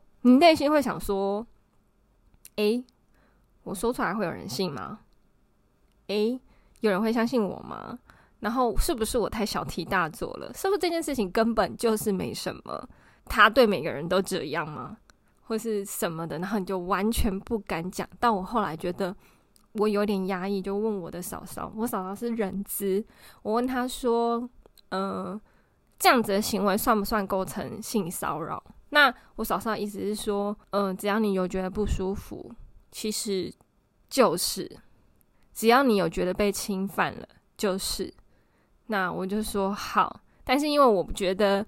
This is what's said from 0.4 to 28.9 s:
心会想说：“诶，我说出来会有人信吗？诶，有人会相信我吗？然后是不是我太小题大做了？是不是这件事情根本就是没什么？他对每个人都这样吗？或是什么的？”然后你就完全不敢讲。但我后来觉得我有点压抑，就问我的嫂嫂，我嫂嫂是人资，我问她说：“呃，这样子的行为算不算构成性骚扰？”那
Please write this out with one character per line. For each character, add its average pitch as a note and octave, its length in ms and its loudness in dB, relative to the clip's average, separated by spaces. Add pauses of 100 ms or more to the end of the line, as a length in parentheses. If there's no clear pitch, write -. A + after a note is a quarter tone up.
心 D4 160 2
会 D4+ 100 6
想 G#3 160 -2
说 G3 480 -2 (1120)
：“诶， A3 280 2 (800)
我 - 120 -8
说 A#3 160 -2
出 B3+ 100 -4
来 G#3 140 0
会 G#3+ 80 -2
有 E3+ 80 -2
人 - 160 -10
信 F#3+ 240 -2
吗？ A#2 280 -10 (1080)
诶， G#3+ 320 0 (400)
有 G#3+ 100 2
人 F#3+ 120 2
会 A3 100 2
相 A#3 160 2
信 A#3 160 2
我 - 160 -4
吗？ - 400 -12 (400)
然 A#3 140 -4
后 A#3+ 240 2
是 - 180 0
不 A3 80 -2
是 B3 140 0
我 G3+ 120 0
太 G#3+ 160 -2
小 - 200 -4
题 E3 180 -6
大 F3+ 240 2
做 - 300 -8
了？ - 160 -12
是 - 160 -2
不 G4 40 4
是 G4 60 0
这 F4 100 0
件 E4 140 -2
事 D4 100 -4
情 G#3+ 160 0
根 A3+ 240 2
本 A3 220 0
就 A3+ 220 2
是 G#3 160 0
没 - 200 -4
什 - 300 -8
么？ - 240 -10 (380)
他 A3 240 6
对 A#3 180 6
每 D#3+ 160 0
个 D#3+ 80 -4
人 C3+ 160 -6
都 F#3+ 140 2
这 F#3 240 -4
样 D3+ 200 -4
吗？ D#3 300 -12 (520)
或 A3+ 100 -4
是 A3 280 -4
什 F#3+ 260 -4
么 E3 140 -6
的？” D#3 140 -8
然 F#3+ 100 -6
后 G#3+ 80 -2
你 F#3 80 -2
就 F#3+ 140 -4
完 F#3+ 320 0
全 G3+ 300 2
不 A3+ 180 -4
敢 F3 320 -6
讲。 - 160 -6 (120)
但 A#3 140 4
我 F#3 80 0
后 G#3 200 -2
来 E3 160 -4
觉 F3 160 -4
得 F#3+ 200 -4 (600)
我 G#3 140 0
有 G#3 180 2
点 F#3+ 220 -2
压 F#3 200 -4
抑， G3 140 -2
就 G3 160 -4
问 G#3 240 -2
我 D#3+ 100 -10
的 F3 100 -10
嫂 - 240 -10
嫂， - 300 -8
我 A3 100 -2
嫂 A3 180 -4
嫂 F#3+ 120 -8
是 A#3+ 140 -6
人 G3+ 340 -2
资， G3 400 -2 (380)
我 G#3 120 -2
问 A#3+ 140 2
她 B3+ 200 -2
说 A#3 600 0 (420)
：“呃， F#3+ 500 -4 (600)
这 - 100 6
样 B3 120 6
子 G#3 100 0
的 G3 100 2
行 G3+ 240 0
为 F#3+ 100 4
算 A3+ 220 2
不 G3 80 0
算 G3+ 200 0
构 F#3+ 200 -2
成 - 360 -8
性 F#3+ 280 -2
骚 D3+ 320 -4
扰？” - 200 -8 (280)
那 C#4+ 240 6 (220)